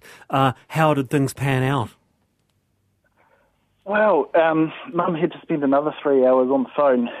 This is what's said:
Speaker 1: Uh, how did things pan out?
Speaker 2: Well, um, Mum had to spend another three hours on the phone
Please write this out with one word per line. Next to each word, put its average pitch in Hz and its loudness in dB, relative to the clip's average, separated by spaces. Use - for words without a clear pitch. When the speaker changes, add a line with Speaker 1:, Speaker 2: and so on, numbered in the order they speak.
Speaker 1:
Uh, 135 2
how 156 0
did 139 -4
things 139 -2
pan 131 -2
out? 131 -4
Speaker 2:
Well, 202 0
um, 160 2
Mum 175 -2
had 160 -2
to - -20
spend 151 -4
another 143 0
three 135 2
hours 127 2
on 135 0
the 120 -8
phone 127 2